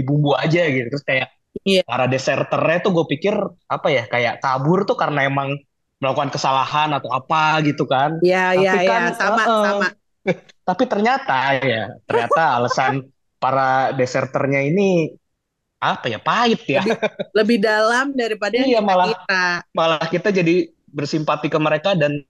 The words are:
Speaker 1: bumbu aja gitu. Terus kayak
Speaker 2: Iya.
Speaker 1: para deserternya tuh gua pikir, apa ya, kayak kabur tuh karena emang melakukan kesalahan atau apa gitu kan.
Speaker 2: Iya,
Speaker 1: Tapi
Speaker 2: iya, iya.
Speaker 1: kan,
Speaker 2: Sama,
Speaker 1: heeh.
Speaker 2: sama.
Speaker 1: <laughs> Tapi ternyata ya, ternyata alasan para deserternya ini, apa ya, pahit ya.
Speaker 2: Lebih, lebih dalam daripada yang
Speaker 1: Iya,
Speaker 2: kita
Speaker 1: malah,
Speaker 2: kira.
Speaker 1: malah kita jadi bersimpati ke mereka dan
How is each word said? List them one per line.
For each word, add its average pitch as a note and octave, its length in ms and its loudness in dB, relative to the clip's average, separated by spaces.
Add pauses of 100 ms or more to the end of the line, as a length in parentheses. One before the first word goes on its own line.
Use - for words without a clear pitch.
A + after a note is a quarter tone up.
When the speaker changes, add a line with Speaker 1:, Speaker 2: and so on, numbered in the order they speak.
Speaker 1:
bumbu C#3+ 320 2
aja E3 320 0
gitu. C3 240 -2
Terus D3 120 -8
kayak C3 220 -2 (380)
Speaker 2:
Iya. F#3+ 180 4
Speaker 1:
para B2 240 -2
deserternya C#3+ 760 0
tuh G#3 100 2
gua E3 140 2
pikir, G3 240 -2 (340)
apa C#3+ 240 -4
ya, B2 160 0
kayak A#2+ 360 -2
kabur C#3+ 440 0
tuh B3 120 0
karena D3 280 0
emang C#3 300 -4 (420)
melakukan C3+ 320 -2
kesalahan C#3+ 640 0
atau B2+ 160 -6
apa D#3 560 0
gitu D3 220 -2
kan. C#3 340 0
Speaker 2:
Iya, F#3 320 2
Speaker 1:
Tapi F#3 80 4
Speaker 2:
iya, F#3+ 160 2
iya. F#3 100 2
Speaker 1:
kan, F3 120 2 (160)
Speaker 2:
Sama, G#3+ 260 0
Speaker 1:
heeh. A3 220 2
Speaker 2:
sama. G3+ 220 0 (320)
Speaker 1:
<laughs> - 500 -6
Tapi F#3 160 0
ternyata A#3+ 480 0 (240)
ya, A#2+ 260 -2 (220)
ternyata E3 360 0 (200)
alasan C3 320 0 (480)
para C3 560 2
deserternya C3 640 0
ini, F3 480 2 (720)
apa D#3+ 300 -2
ya, G#2 100 -6
pahit A3 480 0
ya. D3 160 2
Speaker 2:
Lebih, A3 120 0 (360)
lebih G#3+ 240 2
dalam A3 560 2
daripada G#3+ 400 -4
yang C4+ 160 2
Speaker 1:
Iya, A#3 140 4
Speaker 2:
kita G3+ 80 0
Speaker 1:
malah, F#3 180 4 (160)
Speaker 2:
kira. F#3 200 0 (280)
Speaker 1:
malah D#3+ 320 0
kita E3+ 240 -2
jadi F3+ 260 2 (360)
bersimpati D3+ 580 -4
ke D#3 80 -2
mereka D#3 400 0
dan D3 320 0